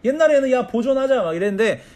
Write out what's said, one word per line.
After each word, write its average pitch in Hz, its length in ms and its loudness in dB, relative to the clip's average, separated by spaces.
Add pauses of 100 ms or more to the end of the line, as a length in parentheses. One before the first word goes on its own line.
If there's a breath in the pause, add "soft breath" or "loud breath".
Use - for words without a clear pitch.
옛날에는 277 460 2
"야, 247 160 0
보존하자." 262 560 0
막 165 140 -4
이랬는데 196 440 -2 (160 loud breath)